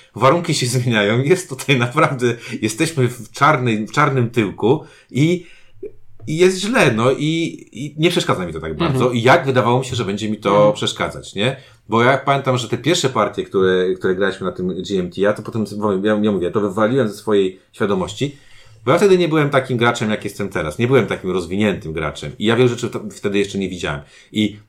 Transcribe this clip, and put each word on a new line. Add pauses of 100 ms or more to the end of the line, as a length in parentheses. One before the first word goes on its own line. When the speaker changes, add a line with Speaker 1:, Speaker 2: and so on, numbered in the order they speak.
(140)
Speaker 1:
warunki
się
<laughs>
zmieniają,
jest
tutaj
naprawdę, (360)
jesteśmy
w
czarnej,
w
czarnym
tyłku (260)
i, (800)
i
jest
źle,
no
i, (480)
i
nie
przeszkadza
mi
to
tak
Speaker 2:
Mhm.
Speaker 1:
bardzo.
I
jak
wydawało
mi
się,
że
będzie
mi
to
Speaker 2:
Mhm.
Speaker 1:
przeszkadzać,
nie? (320)
Bo
ja
pamiętam,
że
te
pierwsze
partie,
które,
które
graliśmy
na
tym
G
M
T,
ja
to
potem, (380)
ja,
ja
mówię,
ja
to
wywaliłem
ze
swojej (120)
świadomości, (480)
bo
ja
wtedy
nie
byłem
takim
graczem,
jak
jestem
teraz.
Nie
byłem
takim
rozwiniętym
graczem.
I
ja
wielu
rzeczy
t-, (100)
wtedy
jeszcze
nie
widziałem. (320)
I (100)